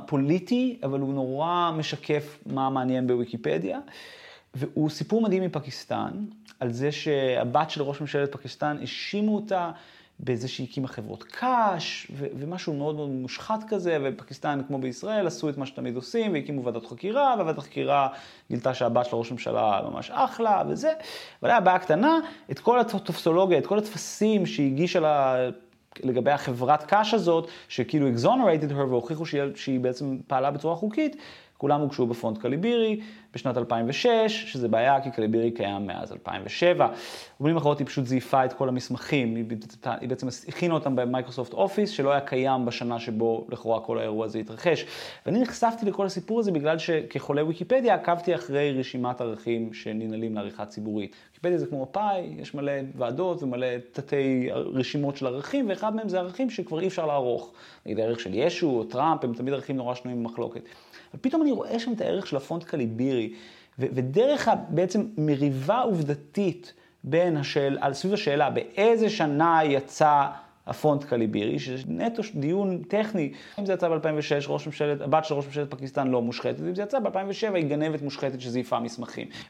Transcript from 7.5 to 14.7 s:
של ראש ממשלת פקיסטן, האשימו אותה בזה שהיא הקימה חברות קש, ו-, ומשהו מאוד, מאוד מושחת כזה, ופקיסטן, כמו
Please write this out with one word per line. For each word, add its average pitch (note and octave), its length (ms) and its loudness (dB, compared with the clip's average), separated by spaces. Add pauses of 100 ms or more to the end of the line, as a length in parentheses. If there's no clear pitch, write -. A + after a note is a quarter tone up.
של D3+ 120 -2
ראש C#3+ 200 -4
ממשלת C#3+ 300 0
פקיסטן, D3 500 -4
האשימו G#3 540 -2
אותה F#3+ 360 -2 (480)
בזה B2+ 280 -2
שהיא C3 220 -6
הקימה C3 180 -4
חברות G#2 360 -12
קש, A3+ 920 0
ו-, C#3+ 120 -8 (120)
ומשהו E3 360 -6
מאוד, D3 220 -2
מאוד D3 140 -6
מושחת C3 580 -4
כזה, F3 360 0
ופקיסטן, C#3 640 -4
כמו C#3 120 -4